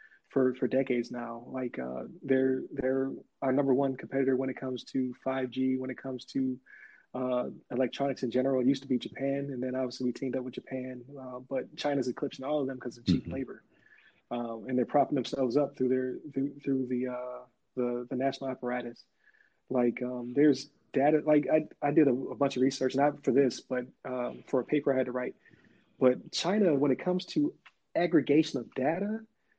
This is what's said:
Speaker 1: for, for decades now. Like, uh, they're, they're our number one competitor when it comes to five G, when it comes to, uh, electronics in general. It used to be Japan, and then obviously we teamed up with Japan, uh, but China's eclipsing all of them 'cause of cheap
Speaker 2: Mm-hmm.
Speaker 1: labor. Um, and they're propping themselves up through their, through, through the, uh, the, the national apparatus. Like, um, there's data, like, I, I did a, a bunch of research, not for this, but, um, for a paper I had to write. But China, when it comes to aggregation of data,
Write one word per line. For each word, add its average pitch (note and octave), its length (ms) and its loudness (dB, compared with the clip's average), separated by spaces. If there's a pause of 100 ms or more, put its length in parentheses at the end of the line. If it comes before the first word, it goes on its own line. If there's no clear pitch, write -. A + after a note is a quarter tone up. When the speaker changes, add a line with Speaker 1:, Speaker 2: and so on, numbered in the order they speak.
(280)
Speaker 1:
for, B2+ 260 2
for B2+ 120 -2
decades A#2+ 440 0
now. A#2+ 380 -8
Like, B2+ 300 -6
uh, B2+ 260 -6 (180)
they're, C3 400 2 (100)
they're C3+ 380 0 (320)
our C3+ 100 2
number C3+ 220 4
one C3+ 220 2
competitor C3+ 400 0
when C3 120 0
it B2+ 80 -6
comes B2+ 280 -6
to B2+ 380 -2
five C3 280 -2
G, C3 260 0
when C3 140 -4
it B2+ 80 -10
comes C3 280 -8
to, C3 320 -2 (560)
uh, B2+ 300 0 (260)
electronics C3 520 -2
in B2 80 0
general. B2+ 320 2
It A#2+ 40 2
used - 160 2
to C3+ 60 -8
be B2+ 100 2
Japan, C#3 540 -4
and B2 100 -6
then B2+ 120 -4
obviously B2+ 320 -2
we B2 60 0
teamed C3 240 -4
up B2+ 80 -4
with B2 100 -8
Japan, B2+ 480 -8 (180)
uh, B2+ 200 -10 (100)
but C3 260 -4
China's C#3 320 0
eclipsing C3 360 -4
all D3 180 0
of C3 40 -2
them C3 120 -6
'cause A#2 180 -10
of A#2+ 80 -20
cheap - 200 2
Speaker 2:
Mm-hmm. - 100 -8
Speaker 1:
labor. - 280 -8 (680)
Um, A#2 360 -6
and B2+ 120 0
they're A#2+ 80 2
propping C#3+ 300 2
themselves B2+ 420 0
up C#3 180 0
through B2+ 140 0
their, B2+ 240 0 (180)
through, C#3 200 -2 (120)
through C3+ 220 0
the, B2 220 -2
uh, B2 320 -8 (360)
the, B2 320 -2
the C3+ 80 -6
national C3+ 320 -2
apparatus. B2 560 -6 (640)
Like, B2 340 2
um, B2 320 -6
there's C#3+ 360 4 (240)
data, D3 320 4
like, D3+ 260 4
I, D#3 140 4 (200)
I D3 40 2
did D3+ 180 8
a, B2+ 40 6
a C3 220 -2
bunch C3+ 220 0
of B2+ 60 2
research, C3 320 2
not C#3+ 300 2
for B2+ 80 2
this, B2+ 280 4
but, B2+ 240 -4 (220)
um, B2+ 400 -4
for C3 140 0
a A#2 40 0
paper D3 300 2
I - 20 0
had B2+ 100 2
to B2 60 -4
write. B2+ 220 -4 (680)
But B2+ 320 4
China, F#3 420 2
when C#3 160 4
it B2+ 80 2
comes F3+ 280 -2
to D3+ 260 0 (420)
aggregation D#3+ 640 4
of A2+ 160 -8
data, F#3 460 -2 (380)